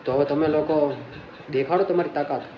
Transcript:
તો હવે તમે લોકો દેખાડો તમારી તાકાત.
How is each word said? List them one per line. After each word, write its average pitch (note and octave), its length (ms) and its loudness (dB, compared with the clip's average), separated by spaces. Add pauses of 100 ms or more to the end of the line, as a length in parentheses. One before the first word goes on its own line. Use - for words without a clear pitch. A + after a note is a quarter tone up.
તો C3 80 0
હવે C#3+ 120 4
તમે D3 220 2
લોકો D3+ 500 2 (560)
દેખાડો E3 320 2
તમારી F3 300 2
તાકાત. C#3+ 260 -2 (180)